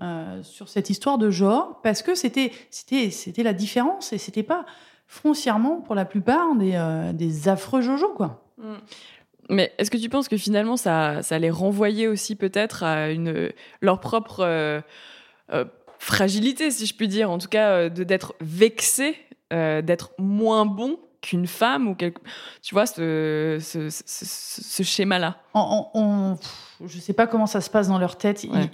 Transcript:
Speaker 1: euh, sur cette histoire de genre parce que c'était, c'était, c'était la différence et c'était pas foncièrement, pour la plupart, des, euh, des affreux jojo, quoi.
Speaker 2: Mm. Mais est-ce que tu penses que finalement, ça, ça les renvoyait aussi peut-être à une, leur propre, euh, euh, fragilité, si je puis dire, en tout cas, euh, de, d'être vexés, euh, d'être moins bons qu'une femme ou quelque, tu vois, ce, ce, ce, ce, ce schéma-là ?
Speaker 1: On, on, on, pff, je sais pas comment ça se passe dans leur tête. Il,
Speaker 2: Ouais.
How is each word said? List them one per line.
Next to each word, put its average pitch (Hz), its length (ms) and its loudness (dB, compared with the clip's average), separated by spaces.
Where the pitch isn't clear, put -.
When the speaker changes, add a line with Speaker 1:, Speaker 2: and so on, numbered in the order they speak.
Speaker 1:
euh, 175 400 -8
sur - 280 -18
cette 196 200 -2
histoire 254 300 0
de 214 100 4
genre 202 540 2
parce 214 180 2
que 359 140 0
c'était, 262 360 0
c'était, 247 400 0
c'était 190 320 -4
la 220 100 2
différence 240 580 -2
et 208 60 -2
c'était 190 240 -6
pas 330 240 -2
foncièrement, 294 760 0
pour - 140 -6
la 190 100 0
plupart, 277 500 2
des, 190 200 2
euh, 165 380 -2
des 160 340 -2
affreux 196 340 2
jojo, 277 340 0
quoi. 156 280 -4
Speaker 2:
Mm. 220 140 -12
Mais 190 280 2
est-ce 208 100 0
que 240 80 0
tu 226 120 -4
penses 269 180 0
que 220 100 0
finalement, 208 400 0
ça, 156 460 0
ça 160 160 -2
les 165 100 2
renvoyait 202 580 2
aussi 214 280 -2
peut-être 202 480 -2
à 156 260 0
une, 165 400 -2
leur 190 200 4
propre, 220 400 -4
euh, 156 400 0
euh, 127 140 0
fragilité, 208 720 0
si 220 160 -4
je 208 80 -4
puis 220 140 0
dire, 202 240 0
en 170 80 -2
tout - 80 -10
cas, 214 240 4
euh, 175 180 4
de, 175 140 -6
d'être 185 380 -2
vexés, 226 760 2
euh, 156 300 2
d'être 170 380 0
moins 214 480 2
bons 233 320 -4
qu'une 175 260 -2
femme 254 400 2
ou 190 80 -2
quelque, 175 260 -4
tu - 140 -6
vois, 208 100 6
ce, 156 760 0
ce, 156 300 -6
ce, - 160 -10
ce, - 580 -12
ce - 200 -4
schéma-là ? 180 540 0
Speaker 1:
On, 208 400 2
on, 220 40 0
on, 202 360 2
pff, - 400 -14
je 175 140 -14
sais 196 140 -4
pas 226 120 4
comment 226 220 2
ça 202 140 0
se - 100 -6
passe 208 160 4
dans 190 100 4
leur 180 220 0
tête. 208 240 0
Il, - 80 -10
Speaker 2:
Ouais. 170 220 2